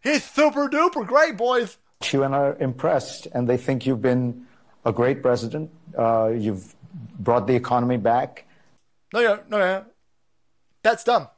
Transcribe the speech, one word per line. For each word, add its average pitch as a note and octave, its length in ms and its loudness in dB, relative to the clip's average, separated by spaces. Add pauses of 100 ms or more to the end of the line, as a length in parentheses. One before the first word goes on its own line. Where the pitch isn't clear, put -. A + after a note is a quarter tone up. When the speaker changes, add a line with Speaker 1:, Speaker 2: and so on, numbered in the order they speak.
Speaker 1:
He's C4+ 200 0
super C#4+ 460 2
duper D#4 360 0
great, C#4+ 300 2
boys. A#3+ 420 -2 (340)
Speaker 2:
You C#3 120 2
and C3+ 120 0
are C#3+ 240 0
impressed, C#3 680 -2
and B2 200 -4
they B2 80 4
think B2+ 300 -2
you've B2+ 160 0
been B2 440 0 (380)
a A#2 80 0
great B2 320 0
president. B2+ 480 -2 (260)
Uh, A2+ 300 2
you've G#2+ 480 -4 (420)
brought A#2 300 2
the B2+ 80 4
economy B2 400 0
back. A#2+ 500 -2 (680)
Speaker 1:
No, A3+ 80 0
yeah, G#3+ 160 2 (100)
no, G#3 100 -2
yeah. F#3+ 260 0 (1000)
That's B3 220 2
dumb. G#3+ 320 2